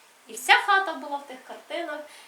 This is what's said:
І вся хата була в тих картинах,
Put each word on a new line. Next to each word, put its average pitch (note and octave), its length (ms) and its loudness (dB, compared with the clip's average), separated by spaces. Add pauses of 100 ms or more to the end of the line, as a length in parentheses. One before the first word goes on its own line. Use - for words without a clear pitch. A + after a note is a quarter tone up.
(280)
І A3+ 40 -16
вся F4 200 2 (140)
хата F#4+ 280 4
була C#4+ 220 -8
в C#4 100 -10
тих C4 100 -14 (120)
картинах, D4+ 520 -8 (280)